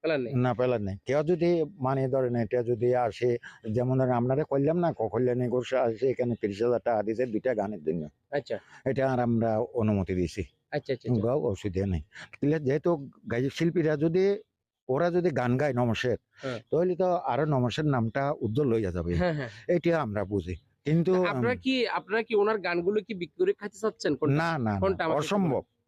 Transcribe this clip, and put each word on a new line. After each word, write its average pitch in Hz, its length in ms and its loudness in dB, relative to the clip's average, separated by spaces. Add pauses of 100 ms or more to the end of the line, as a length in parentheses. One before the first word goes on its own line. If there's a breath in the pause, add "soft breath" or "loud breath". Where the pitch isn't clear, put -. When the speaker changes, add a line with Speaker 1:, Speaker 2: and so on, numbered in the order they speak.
Speaker 1:
ফেলেন 156 180 0
নাই? 120 140 -4
Speaker 2:
না, 123 200 2
ফেলেন 120 280 2
নাই। 98 140 -4 (100)
কেউ 143 160 0
যদি 170 420 2 (160)
মানে 135 280 0
ধরেন, 123 280 2
এটা 120 260 0
যদি 120 320 2
আসে, 120 440 0 (320 loud breath)
যেমন 127 280 0
ধরেন 127 140 2
আপনারা 127 320 0
কইলাম 143 340 2
না, 170 140 2
ক-, 110 160 -2
কল্যাণী 123 400 0
ঘোষ 123 260 -2
আসে 123 360 0
এখানে 120 240 -2
তিরিশ 101 280 -2
হাজার 120 220 2
টাকা 110 180 0
দিয়েছে 113 240 -2
দুইটা 117 280 -2
গানের 101 300 -4
জন্য। 78 240 -4 (220)
Speaker 1:
আচ্ছা। 135 280 -6 (260 loud breath)
Speaker 2:
এটা 131 280 0
আর 123 80 0
আমরা 113 380 2
অনুমতি 107 560 0
দিয়েছি। 90 300 -2 (280)
Speaker 1:
আচ্ছা, 143 200 -6
আচ্ছা, 120 200 -4
আচ্ছা। 110 140 0
Speaker 2:
গাও, 135 200 0
অসুবিধা 98 400 -2
নেই। 87 140 0
তাহলে - 600 -4
যেহেতু 143 500 0 (200)
গাই-, 123 180 0
শিল্পীরা 160 480 0
যদি, 185 420 2 (500)
ওরা 156 220 2
যদি 175 200 2
গান 123 260 0
গায় 143 160 0
নমশের, 120 440 0 (160)
Speaker 1:
হ্যাঁ। 127 260 -8 (120)
Speaker 2:
তাহলে 175 260 0
তো 185 80 0
আরো 156 400 0
নমশের 135 400 0
নামটা 139 560 0
উজ্জ্বল 120 320 0
হইয়া 104 200 0
যাবে। 85 220 -2
Speaker 1:
হ্যাঁ, 170 180 0
হ্যাঁ। 139 160 -6 (200)
Speaker 2:
এটা 165 340 2
আমরা 104 220 -2
বুঝি। 92 320 -4 (280)
কিন্তু 165 280 2
Speaker 1:
তা 180 180 2
আপনারা 226 200 0
Speaker 2:
আম- 233 100 -4
Speaker 1:
কি, 254 280 0
আপনারা 185 340 -2
কি 220 120 -4
ওনার 208 240 4
গানগুলো 175 420 0
কি 208 140 -8
বিক্রি 175 300 -4
করে 196 80 2
খাইতে - 260 -8
চাচ্ছেন? 208 360 0
কোনটা? 143 220 2
Speaker 2:
না, 165 220 0
না, 107 160 0
না, 98 60 -2
Speaker 1:
কোনটা 185 240 0
আমাকে 160 120 2
একটু 160 180 0
Speaker 2:
অসম্ভব। 185 160 2
Speaker 1:
বলেন। - 380 -2